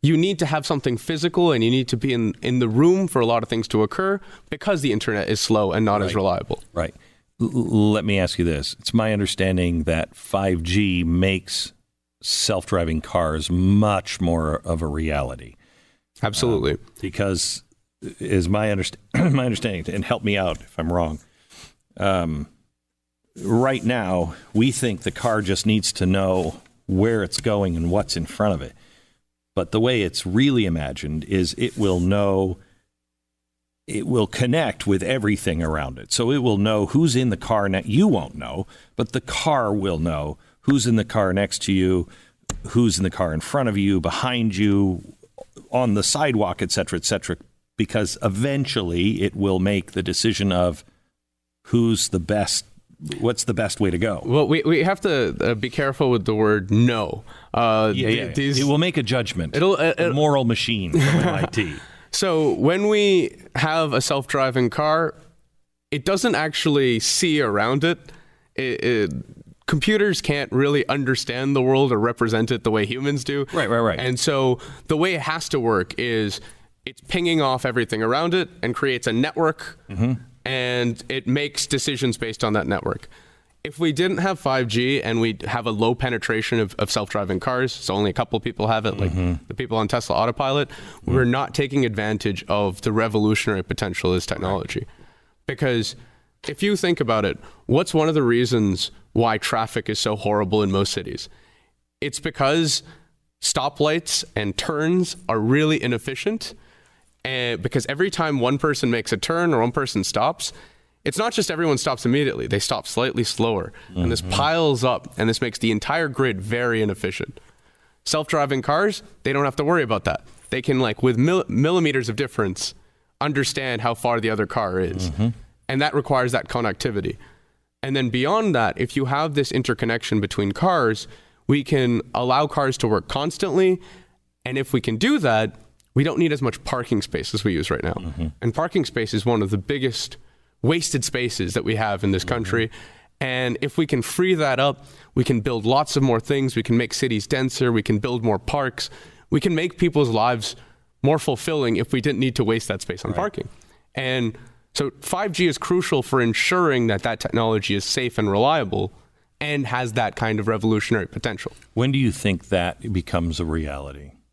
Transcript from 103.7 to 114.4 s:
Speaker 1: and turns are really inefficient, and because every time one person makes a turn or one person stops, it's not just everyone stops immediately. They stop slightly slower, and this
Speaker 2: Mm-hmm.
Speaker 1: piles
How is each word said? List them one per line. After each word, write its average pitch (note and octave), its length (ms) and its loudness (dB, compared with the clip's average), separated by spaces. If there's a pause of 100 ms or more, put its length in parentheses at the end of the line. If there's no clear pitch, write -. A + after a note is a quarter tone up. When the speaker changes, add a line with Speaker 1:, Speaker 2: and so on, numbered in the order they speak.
Speaker 1:
and G#2 220 -2
turns E3+ 600 0 (120)
are A2+ 100 2
really D3 440 2
inefficient, C3 720 -4 (680)
and B2 380 -4
because B2 260 -2
every D#3+ 220 0
time D3+ 300 0
one B2+ 180 2
person C#3 320 0
makes A#2 220 -2
a A2+ 40 0
turn E3 380 0
or A#2+ 60 2
one A#2+ 120 2
person A#2+ 320 -2
stops, - 480 -2 (520)
it's D3+ 140 -4
not A3+ 140 0
just G3+ 180 0
everyone D#3+ 280 2
stops C3 280 -2
immediately. B2 400 0
They G2+ 120 -2
stop - 280 -4
slightly A#2+ 380 0
slower, G#2+ 480 -2 (220)
and F2 160 0
this - 120 -2
Speaker 2:
Mm-hmm. F2 80 -8
Speaker 1:
piles C#3+ 540 2